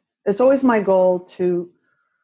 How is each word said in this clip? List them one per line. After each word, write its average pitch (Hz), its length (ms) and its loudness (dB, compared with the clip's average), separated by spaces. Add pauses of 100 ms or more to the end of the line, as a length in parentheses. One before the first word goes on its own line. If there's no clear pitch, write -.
(260)
It's 196 160 -2
always 262 220 2
my 240 160 2
goal 185 400 0
to, 180 500 -6 (540)